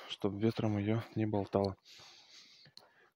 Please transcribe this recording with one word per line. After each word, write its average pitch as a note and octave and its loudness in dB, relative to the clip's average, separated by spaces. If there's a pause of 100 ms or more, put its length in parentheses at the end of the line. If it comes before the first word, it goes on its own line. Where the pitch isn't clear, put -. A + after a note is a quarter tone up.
чтоб G2 -4
ветром G#2+ 0
её G#2+ 2 (120)
не A2 2
болтало. G2 2 (1400)